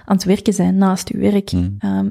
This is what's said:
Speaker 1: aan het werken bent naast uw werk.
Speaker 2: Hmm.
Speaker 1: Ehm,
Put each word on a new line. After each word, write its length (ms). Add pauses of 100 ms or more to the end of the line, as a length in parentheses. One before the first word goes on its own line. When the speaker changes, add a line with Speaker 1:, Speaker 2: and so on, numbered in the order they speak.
Speaker 1:
aan 120
het 80
werken 320
bent 200
naast 320
uw 120
werk. 300
Speaker 2:
Hmm. 280
Speaker 1:
Ehm, 320